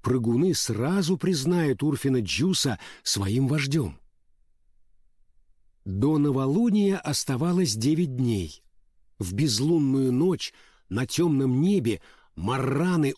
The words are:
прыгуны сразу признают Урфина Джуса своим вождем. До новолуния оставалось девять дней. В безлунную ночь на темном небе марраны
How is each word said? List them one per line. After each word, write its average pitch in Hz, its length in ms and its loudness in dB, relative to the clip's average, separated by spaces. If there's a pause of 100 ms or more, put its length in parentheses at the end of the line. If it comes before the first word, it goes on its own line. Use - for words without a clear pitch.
прыгуны 127 500 2
сразу 156 640 0
признают 160 680 0
Урфина 135 380 0
Джуса 120 580 0 (240)
своим 107 460 0
вождем. 139 500 -2 (1900)
До 117 320 0
новолуния 185 800 2
оставалось 147 760 -2
девять 143 400 0
дней. 113 480 -2 (560)
В 92 140 -4
безлунную 135 800 2
ночь 160 400 0 (380)
на 117 160 -2
темном 135 560 2
небе 151 400 0 (320)
марраны 135 840 0